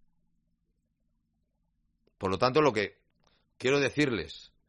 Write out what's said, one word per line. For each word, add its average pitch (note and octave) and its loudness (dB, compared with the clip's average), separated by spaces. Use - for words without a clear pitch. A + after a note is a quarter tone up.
Por F#2+ -2
lo F#2+ 0
tanto, B2+ 2
lo C#3 2
que G2+ -4
quiero C3+ 0
decirles B2 -4